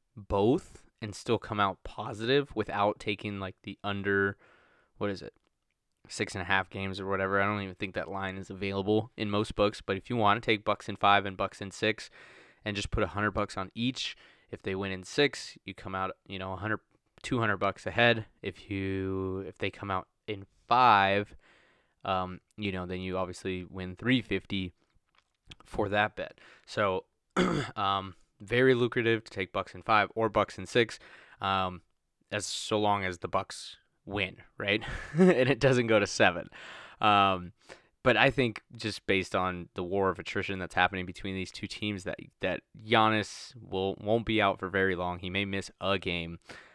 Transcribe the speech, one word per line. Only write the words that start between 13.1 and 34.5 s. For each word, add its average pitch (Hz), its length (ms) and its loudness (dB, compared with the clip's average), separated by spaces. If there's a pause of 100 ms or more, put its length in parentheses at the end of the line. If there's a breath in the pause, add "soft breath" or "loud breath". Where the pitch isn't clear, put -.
bucks 104 240 -4
on 95 180 -6
each, 123 420 -4 (340 soft breath)
if - 120 -14
they 95 120 -4
win 95 180 -4
in 95 100 -8
six, - 600 -2
you 98 100 -10
come 95 200 -8
out, 95 180 -2 (140)
you 98 120 -10
know, 95 140 -6
a 92 40 -8
hundred, 104 240 -2 (420)
two - 180 0
hundred 104 180 2
bucks 98 280 -2
ahead. 117 400 4 (160)
If - 280 -8
you, 95 760 -2
if - 120 -14
they 98 120 -4
come 98 200 -8
out 92 180 -4 (180)
in 98 200 -8 (220)
five, 104 680 6 (680 soft breath)
um, 92 360 -4 (160)
you 101 160 -4
know, 90 140 -4
then 92 140 -6
you 92 180 -4
obviously 90 460 -4
win 92 320 -10
three 123 260 0
fifty 92 500 -4 (920)
for 104 240 -2
that 104 280 0
bet. 80 220 -8 (260 loud breath)
So, 98 400 0 (320)
<clears throat> 180 400 0
um, 98 380 -2 (260)
very 123 340 4
lucrative 117 500 2
to - 60 -20
take 95 220 -6
Bucks - 220 -4
in 92 80 -14
five 104 320 4
or 110 140 2
Bucks 101 300 0
in 92 80 -8
six, 117 320 2 (420 loud breath)
um, 95 420 0 (480)
as 104 160 -4
so - 320 -2
long 101 260 2
as 90 140 -4
the 92 100 -8
Bucks - 480 -6 (300)
win, 95 300 -4 (200)